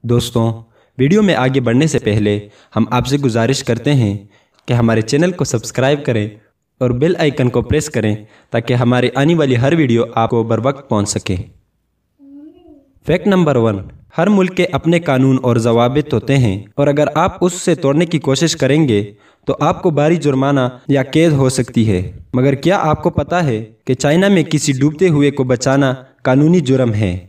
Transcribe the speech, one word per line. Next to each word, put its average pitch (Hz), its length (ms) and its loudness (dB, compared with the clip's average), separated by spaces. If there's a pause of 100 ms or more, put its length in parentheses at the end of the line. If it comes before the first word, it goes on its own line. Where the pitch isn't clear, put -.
दोस्तों, 117 420 0 (520)
वीडियो 156 240 4
में 185 140 2
आगे 131 260 0
बढ़ने 120 260 2
से 135 120 -2
पहले 104 360 0 (380)
हम 98 180 0
आपसे 123 260 0
गुजारिश 120 460 0
करते 127 300 -2
हैं 104 360 -2 (380)
कि 127 60 -2
हमारे 113 300 2
चैनल 160 280 0
को 160 140 -4
सब्सक्राइब 135 580 -2
करें 107 360 -4 (420)
और 123 120 0
बेल 151 240 0
आइकन 139 320 0
को 120 140 0
प्रेस 147 260 -2
करें 107 260 -2 (380)
ताकि 120 220 -2
हमारी 123 420 0
आने 156 180 2
वाली 139 220 2
हर 139 180 2
वीडियो 117 400 0
आपको 117 300 0
बर 113 160 -2
वक्त 139 280 -4
पहुंच 104 200 0
सके। 98 280 -6 (1700)
फैक्ट 180 220 0
नंबर 165 320 2
वन, 107 240 0 (320)
हर 175 160 2
मुल्क 185 220 2
के 175 200 0
अपने 165 280 0
कानून 131 380 2
और 120 200 0
जवाबित 120 540 0
होते 131 220 0
हैं 101 300 0 (120)
और 143 100 2
अगर 143 300 0
आप 180 260 -2
उससे 180 340 -2
तोड़ने 147 280 0
की 165 160 -4
कोशिश 143 340 0
करेंगे 135 460 2 (460)
तो 139 80 -2
आपको 175 360 -2
भारी 151 260 2
जुर्माना 139 460 0 (260)
या 139 160 2
कैद 160 280 2
हो 135 160 2
सकती 120 360 0
है। 95 140 0 (360)
मगर 131 220 2
क्या 185 220 0
आपको 156 320 0
पता 160 300 -4
है 123 180 -2 (280)
कि 131 80 0
चाइना 170 340 2
में 175 160 4
किसी 147 280 -2
डूबते 151 340 0
हुए 143 240 2
को 139 140 -4
बचाना 131 460 0 (340)
कानूनी 151 360 4
जुर्म 127 320 0
है 104 180 0 (180)